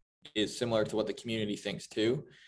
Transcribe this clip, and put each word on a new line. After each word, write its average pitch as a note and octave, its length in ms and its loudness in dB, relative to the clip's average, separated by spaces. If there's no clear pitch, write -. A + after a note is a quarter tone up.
is G#2+ 240 0
similar A2+ 280 2
to A2 100 -2
what G#2+ 120 2
the G2+ 60 -2
community G#2+ 420 -2
thinks - 320 -6
too." A#2+ 360 2